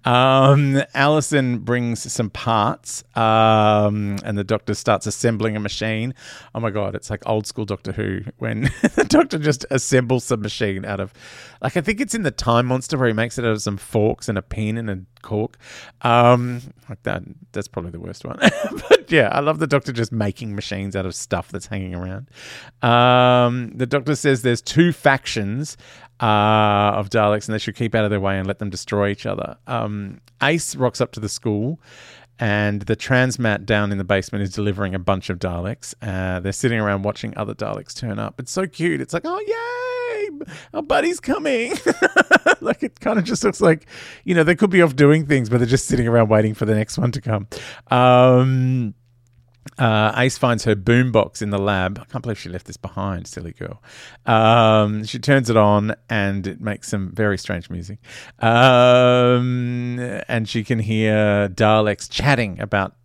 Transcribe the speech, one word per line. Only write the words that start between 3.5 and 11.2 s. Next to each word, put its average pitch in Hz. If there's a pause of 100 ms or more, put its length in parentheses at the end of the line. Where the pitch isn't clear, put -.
and 101
the 101
Doctor 107
starts 101
assembling 110
a 107
machine. 110 (400)
Oh, 113
my 113
God, 98
it's -
like 107
old 107
school 110
Doctor 101
Who 98 (160)
when 113
<laughs> 135 (240)
the -
Doctor 294
just 147
assembles 127
some 110
machine 101
out 101
of, 98 (480)